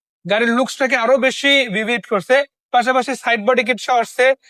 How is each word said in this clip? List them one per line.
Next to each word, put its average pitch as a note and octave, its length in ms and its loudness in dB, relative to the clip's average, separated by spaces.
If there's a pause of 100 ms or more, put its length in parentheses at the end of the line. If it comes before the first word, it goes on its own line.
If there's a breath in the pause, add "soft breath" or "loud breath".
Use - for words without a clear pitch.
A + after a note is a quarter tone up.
(260)
গাড়ির A3 240 0
লুকসটাকে B3+ 460 0
আরো B3 220 2
বেশি C4 520 0
ভিভিড G#3+ 360 -4
করছে। A3 300 0 (360)
পাশাপাশি B3 440 0
সাইড A#3 300 -2
বডি B3+ 180 2
কিট A3 160 -4
সহ - 160 -2
আসছে, A#3+ 300 0 (240 soft breath)